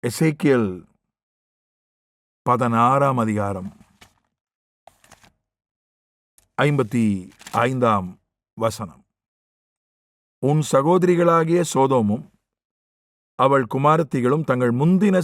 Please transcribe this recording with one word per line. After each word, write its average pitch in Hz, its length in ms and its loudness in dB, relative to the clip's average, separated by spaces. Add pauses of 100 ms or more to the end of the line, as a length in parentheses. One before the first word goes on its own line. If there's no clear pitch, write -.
எசேக்கியேல் 123 760 0 (1600)
பதினாறாம் 123 760 0
அதிகாரம், 101 580 -6 (2750)
ஐம்பத்தி 113 680 0 (220)
ஐந்தாம் 113 680 -2 (360)
வசனம். 107 500 -6 (1300)
"உன் 147 240 0 (100)
சகோதரிகளாகிய 170 920 2 (100)
சோதோமும் 131 560 0 (1040)
அவள் 135 320 2
குமாரத்திகளும் 143 800 0
தங்கள் 127 280 0
முந்தின 180 520 2